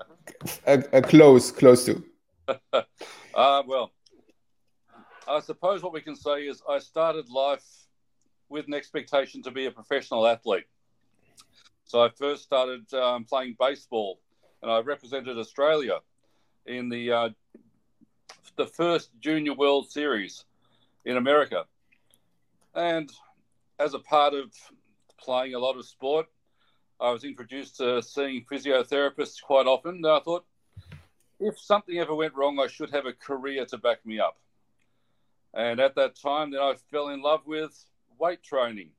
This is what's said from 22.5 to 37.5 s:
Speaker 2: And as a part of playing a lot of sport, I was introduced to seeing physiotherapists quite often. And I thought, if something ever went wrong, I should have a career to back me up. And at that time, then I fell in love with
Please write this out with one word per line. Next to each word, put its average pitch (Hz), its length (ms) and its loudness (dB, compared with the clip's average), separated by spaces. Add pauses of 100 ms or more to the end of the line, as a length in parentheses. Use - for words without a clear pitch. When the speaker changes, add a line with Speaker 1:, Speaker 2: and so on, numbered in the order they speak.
Speaker 2:
And 165 360 -4 (680)
as 143 160 -2
a 131 40 -8
part 147 360 2
of 131 180 -10 (640)
playing 127 360 -6
a 123 40 -6
lot 127 200 -4
of 117 80 -18
sport, 147 400 -4 (720)
I 123 100 0
was 120 140 -6
introduced 131 540 -16
to 123 240 -2
seeing 135 420 -6
physiotherapists 139 960 -4
quite 135 240 2
often. 147 300 -2
And 165 100 -6
I 156 140 4
thought, 170 240 -6 (960)
if 180 180 -6
something 202 400 -2
ever 156 160 -4
went 156 200 -4
wrong, 139 260 0
I 131 80 0
should 147 220 -12
have 139 160 -4
a 123 60 -10
career 135 540 -8
to 123 100 -14
back 113 300 -4
me 110 140 -6
up. - 180 -2 (1120)
And 117 280 -4
at 135 160 0
that 135 180 0
time, 143 380 -6
then 139 80 -6
I 139 160 0 (160)
fell 147 160 -4
in 139 120 -10
love 151 240 0
with 156 400 -10 (360)